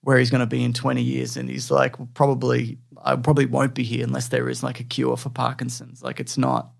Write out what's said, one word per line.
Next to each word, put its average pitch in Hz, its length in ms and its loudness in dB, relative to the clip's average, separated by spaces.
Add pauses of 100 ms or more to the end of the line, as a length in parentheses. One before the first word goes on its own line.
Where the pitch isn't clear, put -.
where 170 160 6
he's 120 120 4
gonna 123 160 2
be 123 160 -2
in 120 120 0
twenty 127 280 0
years. 127 360 -2
And 123 100 -6
he's - 220 -8
like, - 280 2
"Well, 123 140 -12
probably, 127 680 0 (240)
I 131 140 2
probably 139 300 4
won't 131 280 0
be 127 100 0
here 120 200 -2
unless 127 240 -2
there 123 220 0
is, 123 120 -6
like, 123 180 -6
a 120 40 -8
cure 123 320 -2
for 127 140 -8
Parkinson's." 123 720 -6
Like, 127 180 -8
it's 123 160 -6
not 127 440 0